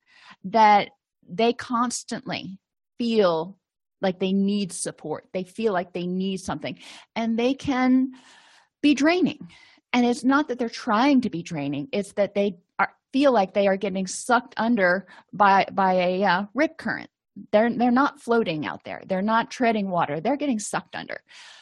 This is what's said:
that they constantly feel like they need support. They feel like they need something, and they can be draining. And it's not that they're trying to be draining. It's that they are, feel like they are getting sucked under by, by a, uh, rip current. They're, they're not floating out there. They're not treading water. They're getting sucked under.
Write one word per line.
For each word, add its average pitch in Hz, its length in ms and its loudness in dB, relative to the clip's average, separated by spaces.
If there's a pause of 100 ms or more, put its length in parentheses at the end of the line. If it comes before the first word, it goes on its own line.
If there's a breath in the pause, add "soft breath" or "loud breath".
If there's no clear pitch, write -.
(440 loud breath)
that 208 460 4 (380)
they 226 240 0
constantly 226 1080 -8 (380)
feel 190 600 0 (420)
like 190 200 -2
they 190 120 0
need 196 380 0
support. - 640 -10
They 185 100 -6
feel 220 300 -4
like 180 200 -4
they 180 140 -6
need 185 320 -4
something, - 400 -8 (380 loud breath)
and 226 200 -2
they 247 180 0
can 262 580 0 (680 loud breath)
be 294 140 4
draining. 294 560 0 (420 loud breath)
And 247 140 4
it's 240 160 0
not 277 260 2
that 247 100 -6
they're 233 100 -2
trying 247 540 2
to 202 80 -4
be 170 120 -8
draining. 143 480 -6
It's 202 220 -4
that 196 220 -2
they 202 240 -2 (200)
are, - 160 -2 (180)
feel 269 200 4
like 196 220 2
they 202 120 2
are 190 100 2
getting 190 300 -4
sucked - 500 -2
under 190 500 2 (260 loud breath)
by, 196 400 4
by 190 220 2
a, 185 280 0
uh, 196 320 0
rip 320 220 0
current. 101 340 -10 (400)
They're, 226 200 4
they're 240 200 2
not 262 300 2
floating 185 460 0
out 78 180 -10
there. 92 220 -12
They're 185 160 -2
not 226 280 -2
treading 220 400 0
water. 160 300 -2
They're 254 160 -2
getting 277 240 -4
sucked - 340 -8
under. - 280 -12 (400 loud breath)